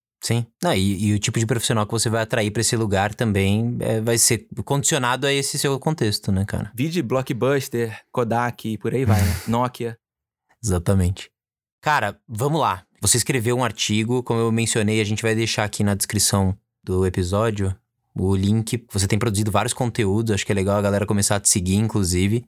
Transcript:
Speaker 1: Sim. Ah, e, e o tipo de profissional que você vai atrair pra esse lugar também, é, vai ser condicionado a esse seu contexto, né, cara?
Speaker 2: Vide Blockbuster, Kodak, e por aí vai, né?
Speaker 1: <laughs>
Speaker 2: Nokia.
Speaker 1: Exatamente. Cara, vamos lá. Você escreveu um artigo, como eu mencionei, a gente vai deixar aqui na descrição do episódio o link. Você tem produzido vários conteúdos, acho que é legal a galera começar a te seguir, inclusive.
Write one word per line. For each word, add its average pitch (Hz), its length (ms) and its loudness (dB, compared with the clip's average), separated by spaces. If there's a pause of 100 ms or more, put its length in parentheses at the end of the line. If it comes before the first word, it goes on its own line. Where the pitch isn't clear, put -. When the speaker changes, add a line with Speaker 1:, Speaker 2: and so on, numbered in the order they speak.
(220)
Speaker 1:
Sim. 117 240 0 (180)
Ah, 175 100 2
e, 98 340 2
e 104 60 4
o 104 40 2
tipo 107 200 -2
de 113 80 2
profissional 113 400 0
que - 60 -8
você 113 160 0
vai 113 140 0
atrair 110 280 0
pra 107 120 -2
esse - 140 2
lugar 104 380 2
também, 107 640 2
é, 113 200 0
vai 117 160 0
ser 113 300 2 (180)
condicionado 131 600 0
a 139 60 2
esse 139 260 -2
seu 139 200 0
contexto, 120 540 0
né, 95 140 2
cara? - 280 -6
Speaker 2:
Vide 160 280 -2
Blockbuster, 123 1000 -2 (100)
Kodak, 120 580 -2
e 107 100 -4
por 110 160 -4
aí 131 100 0
vai, 104 160 4
né? 90 200 2
Speaker 1:
<laughs> - 60 -16
Speaker 2:
Nokia. 117 520 -2 (640)
Speaker 1:
Exatamente. 92 680 0 (520)
Cara, 120 440 0
vamos 143 340 -2
lá. 98 240 0 (160)
Você 104 180 4
escreveu 123 400 0
um 131 60 0
artigo, 113 580 -2
como 117 180 -2
eu 113 100 2
mencionei, 110 500 0
a 107 40 2
gente 104 180 -2
vai 113 120 0
deixar 110 300 0
aqui 104 200 -4
na 101 100 2
descrição 98 600 0 (260)
do 92 240 0
episódio 98 680 -2 (420)
o 95 180 0
link. 110 560 0
Você 95 160 -2
tem 104 120 0
produzido 104 320 0
vários 104 240 0
conteúdos, 113 600 0
acho 95 120 -2
que - 60 -2
é - 20 2
legal 101 240 0
a 104 40 0
galera 101 220 0
começar 101 320 0
a 98 40 -2
te - 80 -2
seguir, 92 280 2
inclusive. 101 720 0